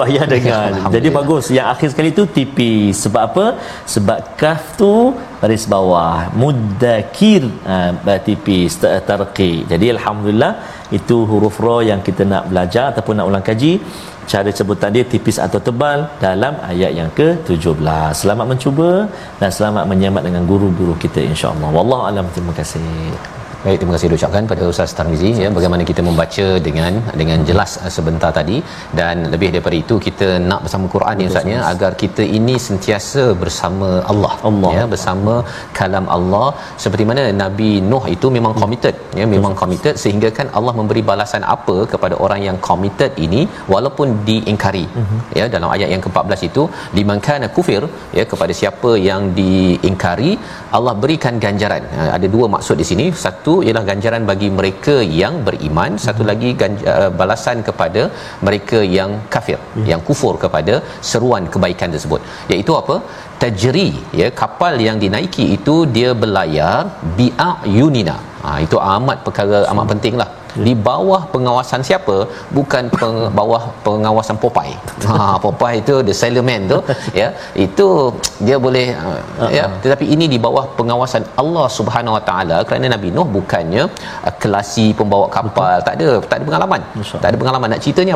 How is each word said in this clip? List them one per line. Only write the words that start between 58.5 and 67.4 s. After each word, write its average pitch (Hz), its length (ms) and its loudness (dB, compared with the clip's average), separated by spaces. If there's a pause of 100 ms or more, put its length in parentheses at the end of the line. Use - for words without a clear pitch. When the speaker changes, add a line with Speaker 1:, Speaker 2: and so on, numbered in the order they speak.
Speaker 2:
yang 95 140 -2 (220)
kafir, 117 260 -2 (200)
Speaker 1:
Ya. 107 120 -2
Speaker 2:
yang 82 160 -2
kufur 127 260 2 (100)
kepada 87 320 0 (340)
seruan 113 340 2 (120)
kebaikan 90 400 0
tersebut. 73 260 -2 (320)
Iaitu 104 280 2
apa? 143 140 -2 (460)
Tajri, 123 480 2 (320)
ya, 101 60 4 (140)
kapal 170 320 0 (140)
yang 110 160 0
dinaiki 113 420 0 (140)
itu 147 160 2 (200)
dia 123 160 2 (120)
berlayar, 92 580 0 (360)
bi'ayunina. 120 1000 2 (260)